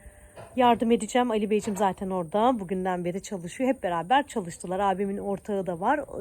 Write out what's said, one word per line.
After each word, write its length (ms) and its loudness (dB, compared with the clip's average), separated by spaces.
Yardım 360 6
edeceğim. 400 2
Ali 180 0
Beyciğim 280 0
zaten 320 0
orada. 500 2
Bugünden 460 -2
beri 180 -4
çalışıyor. 460 -4
Hep 140 0
beraber 440 2
çalıştılar. 520 -6
Abimin 380 0
ortağı 500 -4
da 120 -4
var. 200 0